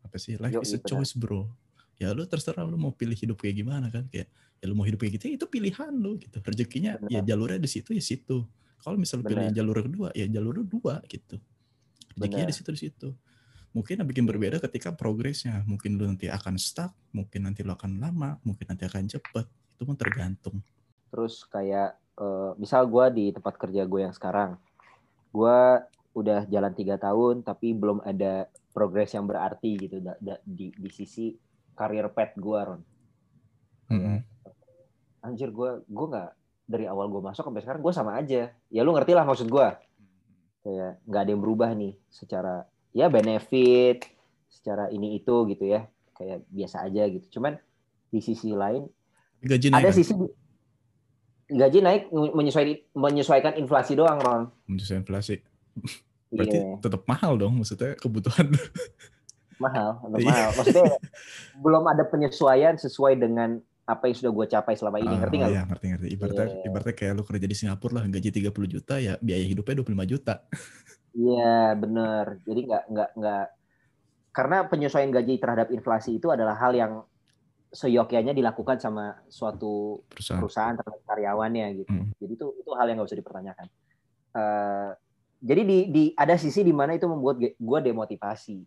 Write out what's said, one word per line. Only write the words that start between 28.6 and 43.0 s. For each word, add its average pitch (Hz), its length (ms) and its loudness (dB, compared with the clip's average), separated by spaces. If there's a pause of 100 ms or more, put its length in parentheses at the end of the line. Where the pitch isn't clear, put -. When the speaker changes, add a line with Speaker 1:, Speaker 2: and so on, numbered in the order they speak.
Speaker 2:
progres 101 420 0
yang 101 120 -4
berarti 98 560 -4
gitu 95 200 -10
da-, 90 180 -10
da-, 98 240 -12
di, 92 300 -12
di 95 180 -14
sisi 113 420 -10 (400)
career 107 360 -4
path 107 280 -4
gue, 104 240 -4
Ron. 92 220 -8 (1040)
Kayak, 113 80 0
Speaker 1:
Mm-mm. 104 240 0 (1040)
Speaker 2:
anjir, 123 280 -8
gue, 117 200 -6 (120)
gue 110 260 -8
nggak, 101 240 -8 (320)
dari 110 220 -6
awal 98 220 -4
gue 101 140 -6
masuk 98 220 -10
sampai 120 160 -8
sekarang 123 200 -8
gue 156 120 0
sama 131 220 -4
aja. 123 380 -2 (160)
Ya 110 140 -2
lu 147 100 4
ngerti 147 200 4
lah 175 120 8
maksud 127 240 2
gue. 123 200 6 (920)
Kayak 92 300 -6 (120)
nggak 101 180 -2
ada 98 80 2
yang 104 120 0
berubah 110 320 2
nih 101 200 -6 (140)
secara, 92 480 -8 (360)
ya 135 160 4